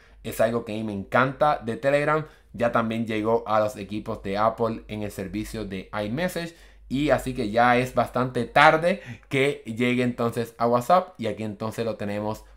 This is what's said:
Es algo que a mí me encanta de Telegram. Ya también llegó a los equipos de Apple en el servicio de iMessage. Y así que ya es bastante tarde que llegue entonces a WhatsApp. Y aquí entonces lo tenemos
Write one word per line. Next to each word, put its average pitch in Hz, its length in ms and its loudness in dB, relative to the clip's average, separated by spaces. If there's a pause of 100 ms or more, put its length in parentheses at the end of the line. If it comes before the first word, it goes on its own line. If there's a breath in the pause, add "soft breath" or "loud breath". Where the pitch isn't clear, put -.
(240 soft breath)
Es 113 180 -4
algo 117 240 2
que 107 80 -6
a - 20 -4
mí 110 80 -4
me 107 80 -4
encanta 131 720 0
de 113 140 -4
Telegram. 147 480 2 (260 loud breath)
Ya 117 220 0
también 113 340 0
llegó 110 400 0
a 107 140 2
los 107 160 -2
equipos 104 440 -8
de 98 160 -4
Apple 113 520 0
en 107 140 -6
el 101 80 -6
servicio 104 520 -8
de 95 300 -10
iMessage. 165 600 -4 (360 soft breath)
Y 139 220 0
así 123 220 0
que 117 180 -4
ya 120 260 6
es 127 180 0
bastante 123 480 0
tarde 160 580 4 (280 loud breath)
que 139 360 0
llegue 123 380 0
entonces 120 540 -2
a 120 100 2
WhatsApp. 143 500 4
Y 113 100 -4
aquí 104 160 -4
entonces 110 420 -4
lo 107 100 -4
tenemos 104 480 -4 (140)